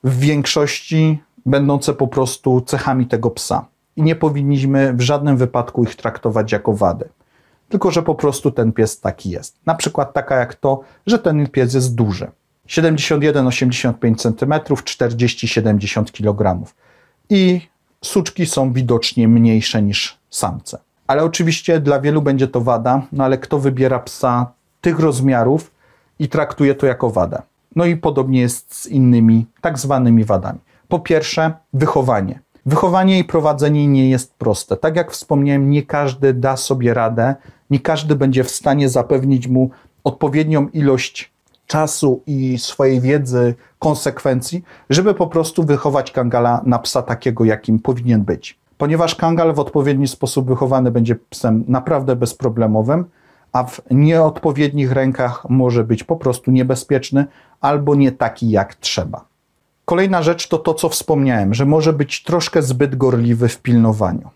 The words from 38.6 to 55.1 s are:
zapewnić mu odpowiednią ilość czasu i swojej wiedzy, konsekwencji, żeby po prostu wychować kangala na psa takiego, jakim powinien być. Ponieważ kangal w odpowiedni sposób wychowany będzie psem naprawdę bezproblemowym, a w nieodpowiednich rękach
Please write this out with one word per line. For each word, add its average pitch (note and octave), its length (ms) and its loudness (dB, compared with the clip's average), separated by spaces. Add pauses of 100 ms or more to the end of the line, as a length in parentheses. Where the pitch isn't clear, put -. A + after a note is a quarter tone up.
zapewnić B2+ 600 0
mu C3 220 2 (340)
odpowiednią D3 640 0
ilość C#3 640 -2 (360)
czasu D3 580 0
i C3 320 -2
swojej C3 420 0
wiedzy, B2+ 540 0 (240)
konsekwencji, C#3+ 840 -4 (260)
żeby F#3 240 2
po F#3+ 120 0
prostu E3 380 -2
wychować C#3+ 480 0
kangala A#2+ 540 0
na B2 120 2
psa - 240 -2
takiego, A#2 420 -2
jakim A2 340 2
powinien A#2+ 460 -2
być. - 340 -8 (200)
Ponieważ E3 360 0
kangal E3 400 0
w C#3 40 0
odpowiedni C#3 500 0
sposób C3 400 -4
wychowany B2+ 420 2
będzie A#2 260 0 (140)
psem A2+ 380 -2
naprawdę C3 480 0
bezproblemowym, A#2 880 0 (480)
a B2 120 0
w - 160 -14 (100)
nieodpowiednich D3 1000 2
rękach C3 580 -2